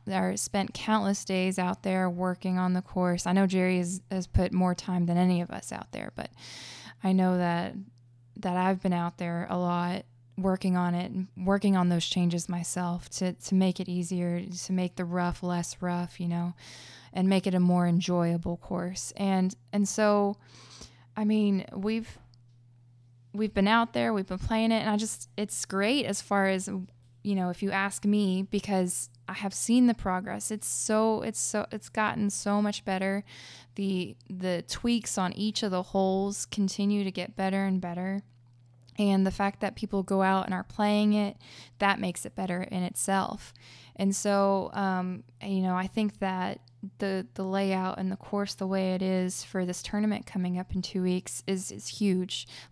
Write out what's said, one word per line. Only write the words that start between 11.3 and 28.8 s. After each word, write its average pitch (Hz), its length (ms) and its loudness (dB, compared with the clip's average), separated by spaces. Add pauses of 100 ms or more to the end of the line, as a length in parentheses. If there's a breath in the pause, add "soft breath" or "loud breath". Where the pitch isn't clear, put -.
working 196 400 4
on 180 140 4
those 170 160 2
changes 175 420 0
myself 175 640 -4
to, 185 240 -2
to - 220 -2
make 185 240 4
it 180 100 -6
easier, 175 520 -2 (240)
to 185 80 -4
make 180 240 0
the 180 80 -2
rough 175 360 -2
less 175 400 -4
rough, 175 380 -4
you 175 80 -2
know, 175 260 -2 (580 loud breath)
and 185 160 2
make 190 200 4
it 185 80 2
a 185 40 4
more 180 280 4
enjoyable 175 720 0
course. 180 600 -6
And, 190 380 2 (180)
and 202 160 2
so, 208 480 4 (800 loud breath)
I 214 100 0
mean, 208 480 4
we've, 220 460 -4 (1120)
we've 208 200 -2
been 196 140 4
out 233 260 4
there, 233 200 2
we've 190 140 0
been 185 120 -4
playing 226 320 2
it, 226 100 4
and - 80 0
I 208 80 2
just, - 400 -6
it's - 280 -4
great 220 400 2
as - 160 -4
far 196 260 2
as, 190 200 0
you 196 680 -6
know, 180 140 0
if 175 120 -6
you 196 100 -2
ask 196 340 -2
me, 202 380 2
because 190 680 -2 (180)